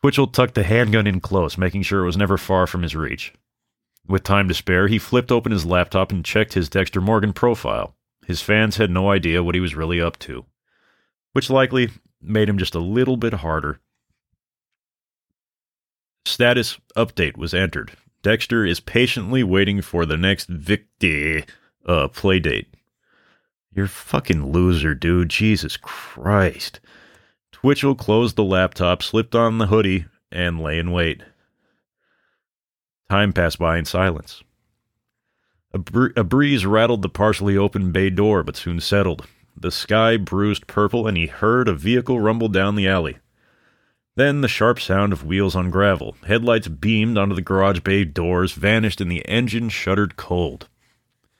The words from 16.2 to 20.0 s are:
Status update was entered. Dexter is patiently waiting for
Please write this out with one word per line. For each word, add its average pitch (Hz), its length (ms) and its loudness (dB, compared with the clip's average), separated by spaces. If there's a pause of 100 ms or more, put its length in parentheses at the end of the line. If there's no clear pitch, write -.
Status 120 540 0 (160)
update 90 420 -2
was 80 160 -6
entered. 90 380 -2 (300)
Dexter 113 440 0
is 85 140 0
patiently 123 640 -2
waiting 98 380 2
for 85 240 -2